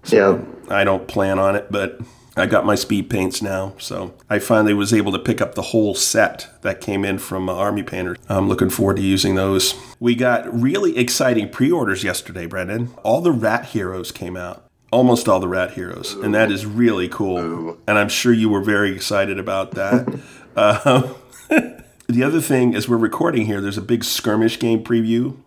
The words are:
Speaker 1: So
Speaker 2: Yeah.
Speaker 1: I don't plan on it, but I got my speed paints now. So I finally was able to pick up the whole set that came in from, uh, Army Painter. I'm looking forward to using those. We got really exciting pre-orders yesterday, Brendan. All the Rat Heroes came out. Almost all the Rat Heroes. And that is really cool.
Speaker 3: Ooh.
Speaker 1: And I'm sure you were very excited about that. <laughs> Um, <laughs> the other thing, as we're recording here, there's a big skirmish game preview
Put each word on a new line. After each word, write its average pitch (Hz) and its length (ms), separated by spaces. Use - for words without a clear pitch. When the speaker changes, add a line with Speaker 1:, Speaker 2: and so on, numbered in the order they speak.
Speaker 1:
So 110 120
Speaker 2:
Yeah. 101 60
Speaker 1:
I 101 100
don't 95 240
plan 98 300
on 98 180
it, 104 140
but 98 300
I 92 100
got 107 180
my 104 100
speed 98 360
paints 95 320
now. 98 360
So 92 340
I 127 80
finally 107 360
was 104 200
able 101 180
to 92 60
pick - 240
up - 140
the 98 60
whole 107 320
set - 520
that 95 180
came 98 240
in 98 140
from, 95 300
uh, 90 60
Army 101 280
Painter. 90 340
I'm 98 200
looking 95 220
forward 98 260
to 98 60
using 95 320
those. 95 400
We 120 160
got 123 320
really 170 380
exciting 120 520
pre-orders 123 560
yesterday, 90 420
Brendan. 98 440
All 123 180
the 175 120
Rat 113 340
Heroes 92 460
came 90 240
out. 90 260
Almost 120 360
all 95 120
the 90 80
Rat 92 240
Heroes. 90 500
And 104 120
that 107 180
is 98 120
really 107 440
cool. 92 320
Speaker 3:
Ooh. 82 380
Speaker 1:
And 104 100
I'm 104 100
sure - 240
you 110 160
were 101 140
very 101 320
excited 98 440
about 95 340
that. 104 400
<laughs> - 60
Um, 117 560
<laughs> - 0
the 120 140
other 151 180
thing, 123 340
as 120 140
we're 117 80
recording 113 500
here, 101 140
there's 101 160
a 101 60
big 117 220
skirmish 110 540
game 113 240
preview 117 540